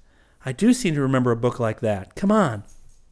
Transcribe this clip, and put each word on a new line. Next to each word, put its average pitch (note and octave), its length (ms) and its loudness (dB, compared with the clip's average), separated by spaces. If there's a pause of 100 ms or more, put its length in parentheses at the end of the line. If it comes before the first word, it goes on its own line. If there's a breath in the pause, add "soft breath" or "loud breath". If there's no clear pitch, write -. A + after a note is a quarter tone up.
(440 soft breath)
I C3 80 -8
do G#3 200 4
seem G3 220 0
to D3 80 -2
remember C3 300 2
a A#2 40 -2
book A#2 220 -2
like A2 220 -4
that. G#2 340 -4
Come G3 180 0
on." C3+ 320 0 (480)